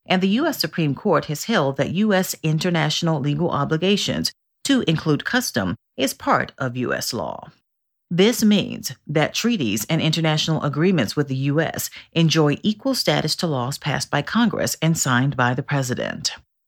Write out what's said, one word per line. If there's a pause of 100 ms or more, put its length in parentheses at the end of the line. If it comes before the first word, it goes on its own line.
and
the
U
S
Supreme
Court
has
held
that
U
S
international
legal
obligations, (300)
to
include
custom, (220)
is
part
of
U
S
law. (640)
This
means (160)
that
treaties
and
international
agreements
with
the
U
S (220)
enjoy
equal
status
to
laws
passed
by
Congress
and
signed
by
the
President. (320)